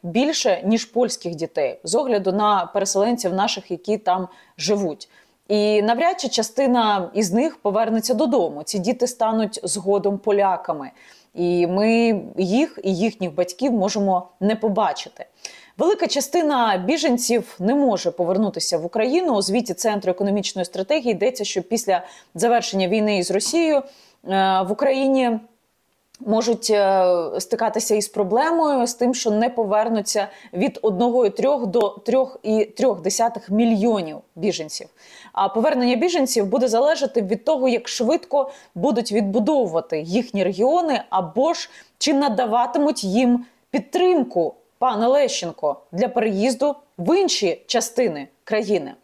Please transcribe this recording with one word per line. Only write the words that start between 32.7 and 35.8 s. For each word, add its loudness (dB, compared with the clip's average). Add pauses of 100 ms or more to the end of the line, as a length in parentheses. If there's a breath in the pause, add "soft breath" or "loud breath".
десятих -2
мільйонів 0 (180)
біженців. -6 (440 loud breath)
А 0
повернення 2